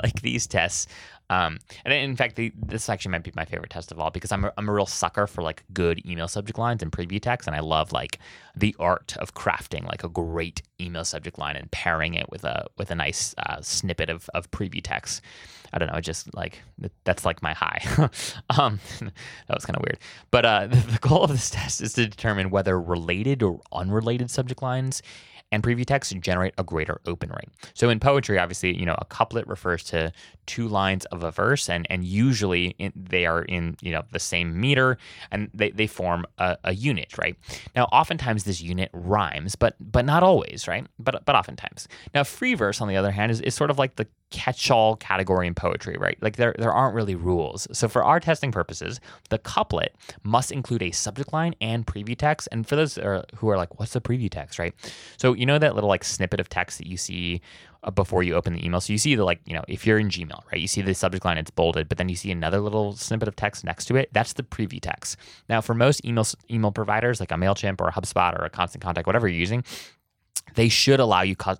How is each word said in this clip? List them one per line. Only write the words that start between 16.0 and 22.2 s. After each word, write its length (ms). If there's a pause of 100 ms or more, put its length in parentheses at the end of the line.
just, 300
like, 280 (180)
th-, 140 (100)
that's, 220
like, 160
my 120
high. 320
<laughs> 240 (480)
Um, 220 (100)
<laughs> 120
that 520
was 120
kinda 180
weird. 160 (320)
But, 140
uh, 220
<laughs> 40
the, 60
the 220
goal 240
of 80
this 180
test 320
is 120
to 140
determine 440